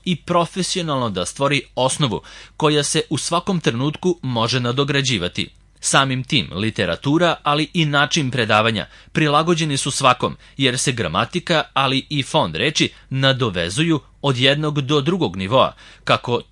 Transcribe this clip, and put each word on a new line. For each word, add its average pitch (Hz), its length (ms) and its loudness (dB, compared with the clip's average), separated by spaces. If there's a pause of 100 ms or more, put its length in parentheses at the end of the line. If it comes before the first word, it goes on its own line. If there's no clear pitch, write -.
i 175 120 -2
profesionalno 165 960 -2
da 90 160 -4
stvori 139 360 -2 (120)
osnovu 127 480 0 (340)
koja 151 260 2
se 147 280 -2
u 135 80 -2
svakom 175 420 -2
trenutku 151 600 -2
može 120 380 0
nadograđivati. 127 920 -2 (340)
Samim 135 400 2
tim, 110 280 -2
literatura, 110 920 0
ali 147 300 0
i 170 120 2
način 143 460 0
predavanja 110 560 2 (260)
prilagođeni 156 640 2
su 139 140 -4
svakom, 123 460 0 (200)
jer 127 220 2
se 139 140 0
gramatika, 165 720 0 (120)
ali 135 340 0
i 143 140 -2
fond 110 340 0
reči 143 360 0 (180)
nadovezuju 131 920 0 (220)
od 139 140 0
jednog 147 440 2
do 143 200 0
drugog 139 360 -2
nivoa, 95 380 2 (300)
kako 120 360 0 (120)